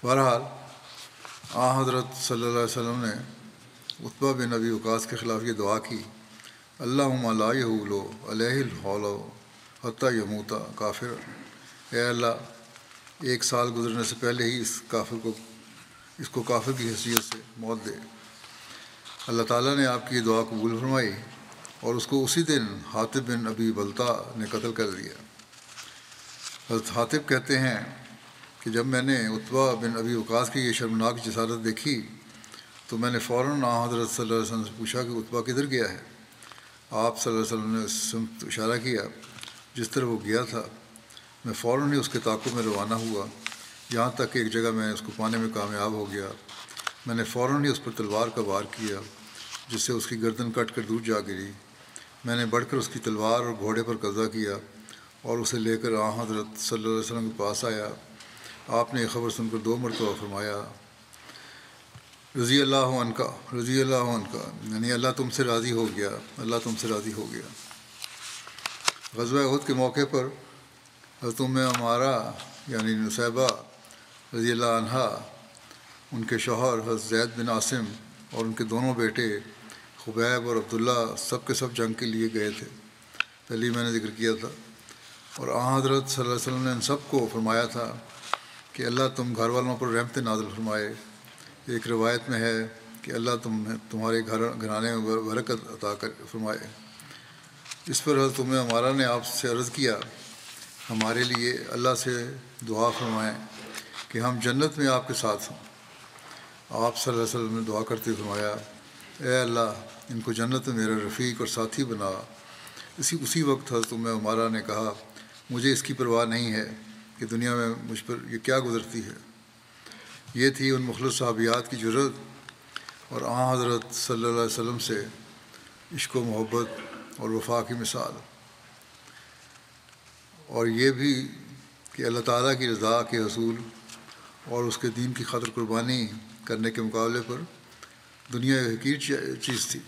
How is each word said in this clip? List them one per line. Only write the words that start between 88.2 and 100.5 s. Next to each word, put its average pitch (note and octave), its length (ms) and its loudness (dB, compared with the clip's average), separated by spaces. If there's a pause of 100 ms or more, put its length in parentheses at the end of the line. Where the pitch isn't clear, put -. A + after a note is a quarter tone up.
کہ B2+ 120 -4
اللہ A#2+ 160 2 (140)
تم B2 200 -2
گھر A2+ 140 2
والوں B2 280 2
پر B2+ 100 -2
رحمتِ A#2 300 2
نازل A2 280 0 (100)
فرمائے۔ G#2+ 380 -2 (720)
ایک A#2 200 -4
روایت A#2 420 2
میں A#2 100 2
ہے A2+ 280 2 (340)
کہ - 100 -8
اللہ A#2+ 200 0 (120)
تم، A2 320 -2 (140)
تمہارے A2+ 320 2
گھر، A2+ 400 0
گھرانے A2 340 0
میں A2 100 0
بر-، A2 160 2
برکت A2 480 -2
عطا G#2 240 -4
کر G#2+ 140 -6 (240)
فرمائے۔ A2 260 -2 (1300)
اس D#3 160 0
پر D3 140 6
حضرت C3+ 220 4
ام C3 120 2
عمارہ B2 420 4
نے C3+ 120 4
آپ A#2+ 200 2
سے - 220 -2
عرض A#2 240 0
کیا، A#2+ 260 2 (920)